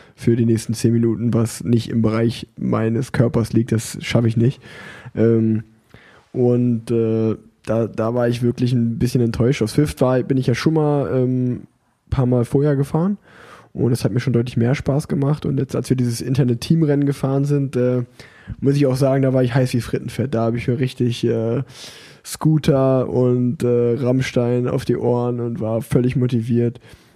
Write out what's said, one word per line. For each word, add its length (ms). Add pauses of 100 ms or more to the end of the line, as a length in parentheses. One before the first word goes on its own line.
(160)
für 180
die 120
nächsten 280
zehn 180
Minuten, 400
was 300
nicht 260
im 140
Bereich 540
meines 560
Körpers 400
liegt, 180
das 300
schaffe 260
ich 100
nicht. 240 (540)
Ähm, 480 (720)
und, 580
äh, 460 (280)
da, 220
da 280
war 120
ich 160
wirklich 300
ein 260
bisschen 220
enttäuscht. 420
Auf 100
Zwift 280
war, 240
bin 140
ich 100
ja 60
schon 200
mal, 400
ähm, 460 (500)
paar 160
Mal 180
vorher 300
gefahren 420 (560)
und 200
es 120
hat 80
mir 60
schon 140
deutlich 240
mehr 180
Spaß 320
gemacht. 400
Und 120
jetzt, 180
als 120
wir 80
dieses 240
interne 360
Teamrennen 500
gefahren 380
sind, 320
äh, 260 (560)
muss 160
ich 120
auch 100
sagen, 260
da 100
war 120
ich 100
heiß 180
wie 80
Frittenfett. 540
Da 120
habe 100
ich 100
mir 140
richtig, 440
äh, 380 (640)
Scooter 840
und, 560
äh, 320
Rammstein 720
auf 160
die 120
Ohren 440
und 180
war 240
völlig 320
motiviert. 640 (380)